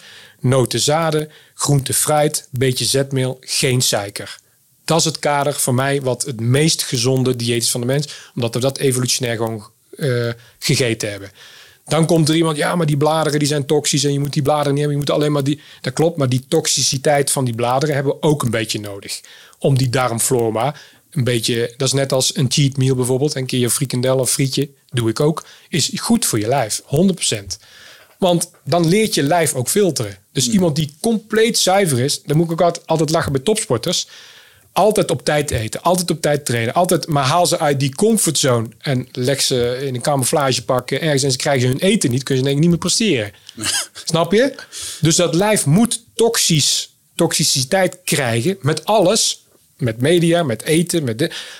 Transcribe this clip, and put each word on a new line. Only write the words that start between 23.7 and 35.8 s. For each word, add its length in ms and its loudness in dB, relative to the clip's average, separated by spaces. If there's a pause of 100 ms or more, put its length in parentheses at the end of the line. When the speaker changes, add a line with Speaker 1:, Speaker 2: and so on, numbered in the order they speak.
Speaker 1:
of 140 0
frietje, 380 -2 (200)
doe 200 -2
ik 100 -4
ook, 260 0 (240)
is 260 -2
goed 300 0
voor 140 -2
je 80 -2
lijf, 380 -2
honderd 300 2
procent. 440 -6 (580)
Want 340 2 (140)
dan 220 2
leert 260 2
je 100 0
lijf 300 2
ook 160 -4
filteren. 480 0 (140)
Dus 120 -2
Speaker 2:
Hmm. 100 -2
Speaker 1:
iemand 220 2
die 260 -4
compleet 560 0
zuiver 420 2
is, 240 -2
dan 140 0
moet 80 4
ik 60 -6
ook 100 0
altijd, 260 0
altijd 220 2
lachen 220 0
bij 100 0
topsporters, 640 -2 (640)
altijd 400 2
op 140 -4
tijd 260 0
eten, 300 -4